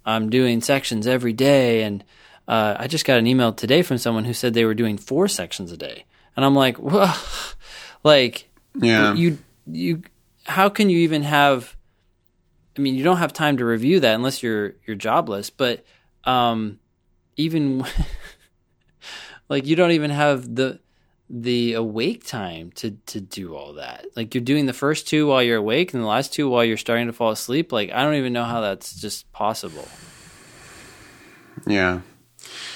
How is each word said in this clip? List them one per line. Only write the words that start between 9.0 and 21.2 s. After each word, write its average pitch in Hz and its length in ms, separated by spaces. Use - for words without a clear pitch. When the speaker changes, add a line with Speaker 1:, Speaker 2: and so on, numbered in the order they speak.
Speaker 2:
you, 170 240
you, 165 320
how 190 220
can 202 220
you 170 80
even 156 240
have, 143 540
I 143 40
mean, 135 160
you 131 80
don't 180 140
have 165 140
time 151 260
to 123 60
review 117 360
that 113 160
unless 131 260
you're, 107 320
you're 110 120
jobless, 110 540
but, 120 340
um, 117 540
even 147 480
<laughs> - 840
like, 139 180
you 156 100
don't 170 160
even 151 180
have 139 440
the, 131 260